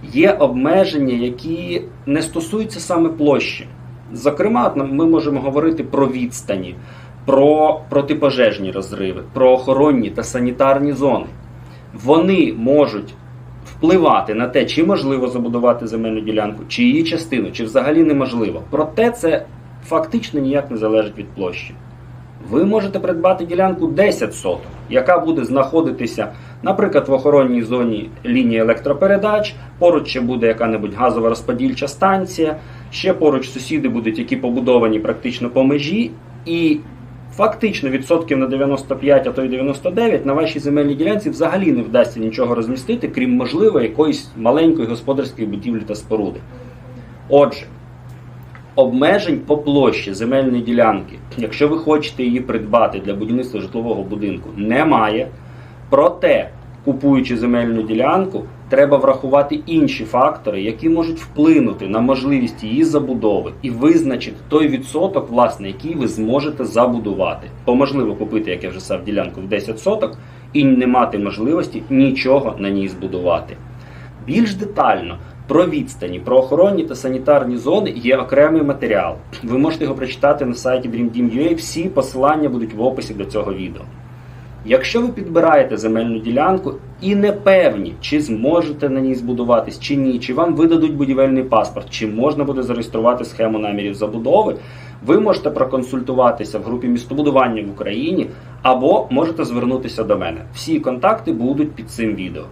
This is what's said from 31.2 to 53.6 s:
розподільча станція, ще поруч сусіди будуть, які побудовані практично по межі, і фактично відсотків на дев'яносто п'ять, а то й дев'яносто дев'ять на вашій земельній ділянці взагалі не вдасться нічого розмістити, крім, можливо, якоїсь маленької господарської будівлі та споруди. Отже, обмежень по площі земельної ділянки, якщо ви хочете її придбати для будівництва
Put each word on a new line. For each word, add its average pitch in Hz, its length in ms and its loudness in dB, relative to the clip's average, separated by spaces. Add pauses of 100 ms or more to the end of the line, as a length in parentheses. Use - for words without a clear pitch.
розподільча 123 580 -2
станція, 180 680 0 (360)
ще 185 220 0
поруч 139 360 2
сусіди 131 400 -4
будуть, 113 300 -2
які 123 160 -2
побудовані 120 640 2
практично 120 500 -4
по 131 140 2
межі, 147 480 0 (340)
і 165 340 2 (540)
фактично - 560 0
відсотків 139 480 0
на 131 100 0
дев'яносто 135 480 -2
п'ять, 135 320 4
а 123 40 -2
то 131 120 -2
й 131 40 -2
дев'яносто 135 420 -2
дев'ять 202 360 0
на 139 80 0
вашій 156 260 0
земельній 143 360 0
ділянці 175 340 0
взагалі 160 420 0
не 120 100 2
вдасться 117 380 2
нічого 120 360 -2
розмістити, 131 520 -4
крім, 127 280 0
можливо, 143 460 2
якоїсь 139 560 0
маленької 135 500 4
господарської 117 600 -4
будівлі 101 340 -4
та 104 140 -6
споруди. 104 440 -4 (880)
Отже, 139 360 4 (1120)
обмежень 143 640 2
по 147 180 0
площі 135 560 0
земельної 123 480 0
ділянки, 113 540 0 (220)
якщо 123 300 0
ви 160 100 2
хочете 151 460 0
її 123 180 0
придбати 110 580 0
для 98 140 -6
будівництва 110 480 -4